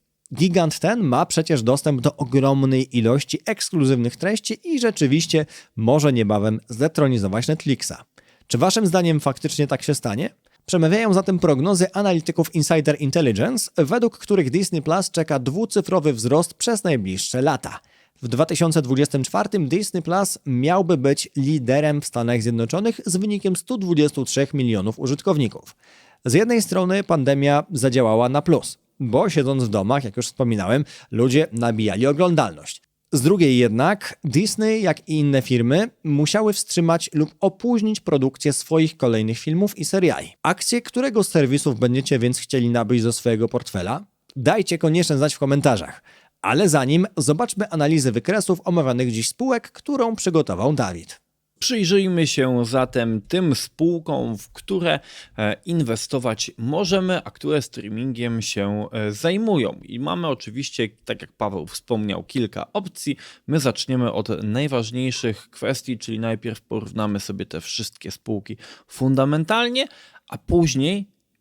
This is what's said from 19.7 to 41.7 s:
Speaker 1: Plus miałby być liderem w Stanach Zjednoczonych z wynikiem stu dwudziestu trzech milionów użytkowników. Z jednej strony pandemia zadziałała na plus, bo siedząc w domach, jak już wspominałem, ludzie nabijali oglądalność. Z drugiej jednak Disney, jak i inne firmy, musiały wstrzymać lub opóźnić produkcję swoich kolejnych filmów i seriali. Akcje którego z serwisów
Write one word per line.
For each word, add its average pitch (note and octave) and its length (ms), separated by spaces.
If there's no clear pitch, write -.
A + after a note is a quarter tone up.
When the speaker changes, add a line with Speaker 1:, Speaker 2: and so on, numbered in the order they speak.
Speaker 1:
Plus F#3 440
miałby D#3+ 500
być C#3 400
liderem D3 640
w D3 60
Stanach A#2 360
Zjednoczonych A#2+ 640
z F3+ 100
wynikiem G3+ 400
stu B3+ 220
dwudziestu D3+ 460
trzech C3+ 300
milionów A2+ 440
użytkowników. C#3+ 800
Z B2 100
jednej A3+ 280
strony F#3 420
pandemia C#3+ 680
zadziałała A#2+ 560
na C#3+ 140
plus, - 360
bo C3 300
siedząc C3+ 340
w A2+ 40
domach, A2 360
jak G2+ 120
już A#2+ 100
wspominałem, A#2 580
ludzie B2+ 420
nabijali A2 540
oglądalność. C#3+ 760
Z C#3 100
drugiej D3+ 360
jednak B2 680
Disney, A3 580
jak E3+ 260
i D#3 100
inne C#3 240
firmy, B2+ 480
musiały D#3 480
wstrzymać E3 600
lub D3+ 260
opóźnić G#3+ 600
produkcję C3+ 520
swoich D#3+ 440
kolejnych A2+ 420
filmów F#3 400
i E3 60
seriali. C#3+ 480
Akcje G#3+ 400
którego A#3+ 420
z - 40
serwisów C#3 500